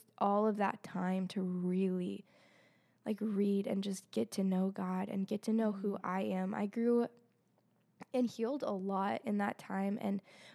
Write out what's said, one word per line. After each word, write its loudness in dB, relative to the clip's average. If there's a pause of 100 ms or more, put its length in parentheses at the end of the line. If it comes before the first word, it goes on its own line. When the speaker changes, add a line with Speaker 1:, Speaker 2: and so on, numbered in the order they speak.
(180)
Speaker 1:
all 4
of 2
that 0
time -2
to -4
really, 0 (800)
like, -2
read 2
and 0
just -6
get -2
to 0
know 4
God -2
and -2
get -2
to 0
know 4
who -2
Speaker 2:
Mm. -10
Speaker 1:
I -2
am. -2
I -2
grew 2 (1080)
and 2
healed -2
a 0
lot 0
in 0
that 0
time. -2
And -2 (340)